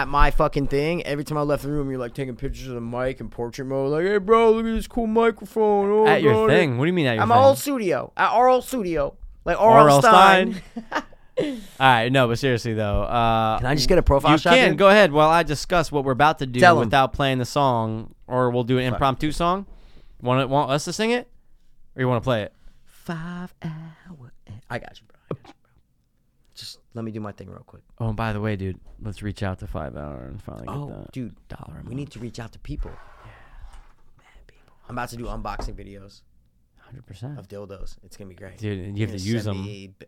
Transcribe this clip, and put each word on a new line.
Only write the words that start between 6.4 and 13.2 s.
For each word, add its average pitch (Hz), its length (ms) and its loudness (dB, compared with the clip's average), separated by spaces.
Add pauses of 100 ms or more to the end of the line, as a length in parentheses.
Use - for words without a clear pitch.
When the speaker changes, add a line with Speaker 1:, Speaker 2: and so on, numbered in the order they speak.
Speaker 1:
God. 214 40 4
Speaker 2:
thing? 143 260 2
What 127 80 0
do 165 40 0
you 180 40 0
mean 170 140 0
at 120 80 0
your 110 80 0
Speaker 1:
At 214 60 0
Speaker 2:
thing? 233 80 4
Speaker 1:
my 254 60 6
old 277 140 6
studio. 190 600 -4
At 185 120 2
R 247 200 4
L 254 100 4
Studio. 175 560 -4 (300)
Like, 170 120 -2
Speaker 2:
R 226 200 8
L - 60 10
Speaker 1:
R 147 40 8
L 143 140 8
Stein. 196 580 8 (300)
Speaker 2:
Stein? 311 140 -6
<laughs> - 0 - (360)
All 302 60 -2 (320)
right, 123 320 4
no, 131 160 2
but 117 120 -2
seriously, 120 360 -2
though. 104 300 -2
Uh, 113 540 0